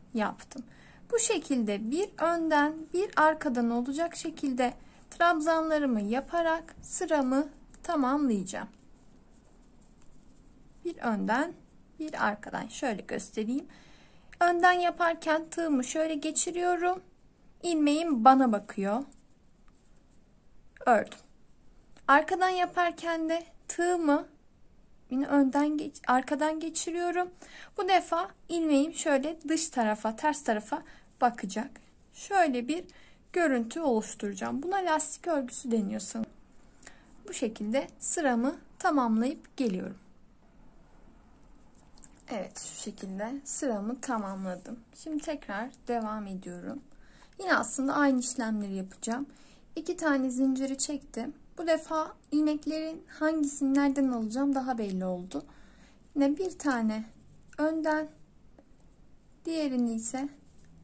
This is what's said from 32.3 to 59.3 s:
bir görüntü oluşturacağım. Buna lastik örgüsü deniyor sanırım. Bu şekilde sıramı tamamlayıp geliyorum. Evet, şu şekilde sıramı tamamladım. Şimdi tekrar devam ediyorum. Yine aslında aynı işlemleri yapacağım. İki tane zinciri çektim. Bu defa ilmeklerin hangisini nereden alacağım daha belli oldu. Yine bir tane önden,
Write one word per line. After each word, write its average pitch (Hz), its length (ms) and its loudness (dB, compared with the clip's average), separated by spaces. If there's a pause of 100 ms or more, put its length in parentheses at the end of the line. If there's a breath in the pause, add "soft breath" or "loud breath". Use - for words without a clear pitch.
bir 330 180 -4 (480 loud breath)
görüntü 269 460 0
oluşturacağım. 226 840 -2
Buna 381 140 -2
lastik 320 500 -2
örgüsü 269 440 -2
deniyor 214 300 0
sanırım. - 300 -6 (960 loud breath)
Bu 359 60 -10
şekilde 220 540 -2 (120)
sıramı 262 560 2 (240)
tamamlayıp 262 800 0
geliyorum. 196 400 -2 (2250)
Evet, 196 300 -6
şu - 220 -8
şekilde 208 640 -8
sıramı 233 580 -4
tamamladım. 190 800 -6 (160)
Şimdi 311 280 -6
tekrar 254 460 -6 (180)
devam 220 400 -4
ediyorum. 185 540 -10 (580 soft breath)
Yine 370 160 0
aslında - 380 0
aynı 277 260 4
işlemleri 220 540 -2
yapacağım. 220 520 -6 (500 loud breath)
İki 339 220 -6
tane 277 320 2
zinciri 269 480 0
çektim. 277 560 -4 (240)
Bu 330 100 -6
defa 320 460 0 (180)
ilmeklerin 302 720 0 (140)
hangisini 285 540 2
nereden 277 340 4
alacağım 247 480 0
daha 254 220 -2
belli 190 280 -2
oldu. 185 400 -6 (720 loud breath)
Yine 277 220 4
bir 370 220 -4
tane 220 460 0 (520)
önden, 311 500 0 (1400)